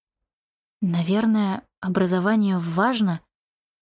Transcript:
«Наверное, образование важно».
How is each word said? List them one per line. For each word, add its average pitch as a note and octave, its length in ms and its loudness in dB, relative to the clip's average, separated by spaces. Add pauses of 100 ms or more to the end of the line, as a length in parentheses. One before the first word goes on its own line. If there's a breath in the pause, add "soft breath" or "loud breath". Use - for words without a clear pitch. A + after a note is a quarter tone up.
(800)
«Наверное, G3 800 0 (160)
образование F#3+ 800 0
важно». F3+ 640 0 (600)